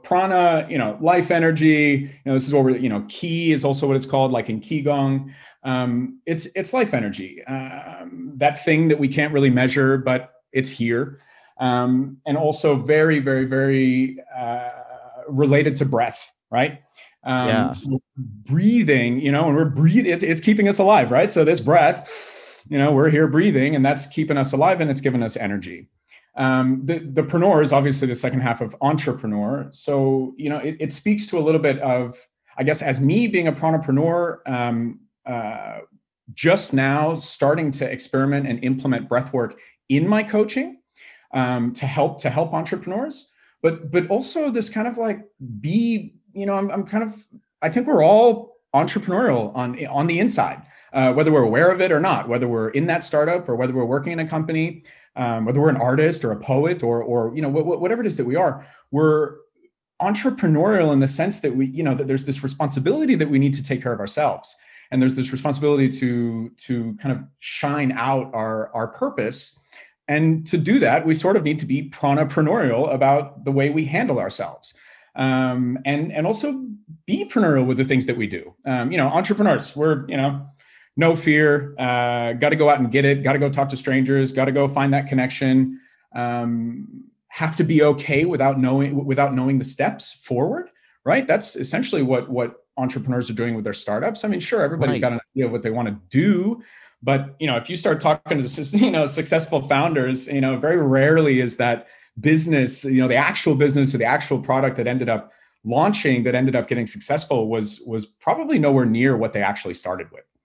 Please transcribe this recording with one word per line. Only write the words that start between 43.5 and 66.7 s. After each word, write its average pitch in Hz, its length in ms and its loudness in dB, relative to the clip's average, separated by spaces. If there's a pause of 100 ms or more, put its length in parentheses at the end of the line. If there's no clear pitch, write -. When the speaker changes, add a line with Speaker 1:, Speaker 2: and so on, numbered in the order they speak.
Speaker 1:
but, 160 300 -2
but - 160 0
also 269 420 -2
this 220 200 -4
kind 220 180 -4
of, 233 100 -8
like, 214 220 -4 (400)
be, 208 540 -2 (180)
you 196 140 -8
know, 196 80 -2
I'm, 196 160 -2
I'm 196 160 -6
kind 214 180 -2
of, 214 220 -14 (340)
I 156 80 0
think 240 180 -2
we're 254 160 4
all 214 540 6 (180)
entrepreneurial 170 800 0
on, 123 320 -6
on 143 200 -2
the 170 120 0
inside, 123 440 -2 (320)
uh, 131 180 2
whether 151 180 4
we're 147 120 6
aware 123 280 6
of 185 120 2
it 185 100 2
or 151 80 4
not, 147 260 0
whether 120 220 -2
we're 113 220 -2
in 143 160 -2
that 170 180 -2
startup 165 460 0
or 120 60 0
whether 127 180 -2
we're 127 100 0
working 143 300 -2
in 165 60 -6
a 160 60 -4
company, 160 560 -4 (320)
um, 117 300 -4
whether 123 160 0
we're 156 80 6
an 139 80 4
artist 143 480 2
or 113 80 0
a 104 80 -4
poet 151 420 0
or, 117 200 0
or, 113 340 -2
you 156 60 -4
know, 143 80 -2
wh-, 151 140 0
wh-, 156 160 -2
whatever 202 200 -2
it 226 60 -2
is 175 100 -4
that 135 80 -2
we 123 100 -2
are, 160 320 -2 (240)
we're 151 440 2 (640)
entrepreneurial 185 920 2
in 139 80 4
the 135 80 4
sense 170 320 -4
that 135 140 -2
we, 135 120 0
you 135 160 -6
know, 139 120 0
that 135 120 -4
there's 135 180 -2
this - 180 -6
responsibility 151 720 0
that 156 140 0
we 143 100 2
need 139 160 4
to 139 80 -6
take - 200 -4
care 123 100 -2
of 107 80 -6
ourselves. 104 560 -4 (340)
And 131 100 0
there's 127 160 2
this 131 160 -4
responsibility 139 560 0 (120)
to, 117 580 -4
to 117 420 -6